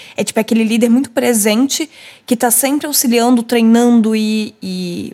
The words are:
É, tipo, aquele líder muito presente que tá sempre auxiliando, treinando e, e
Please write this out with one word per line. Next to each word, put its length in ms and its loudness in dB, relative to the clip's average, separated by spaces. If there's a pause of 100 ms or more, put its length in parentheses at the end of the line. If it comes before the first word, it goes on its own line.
(160)
É, 80 -4
tipo, 140 -4
aquele 260 0
líder 240 2
muito 220 0
presente 800 -2 (360)
que 120 0
tá 140 0
sempre 360 -2
auxiliando, 560 0
treinando 720 2
e, 480 -4
e 520 -8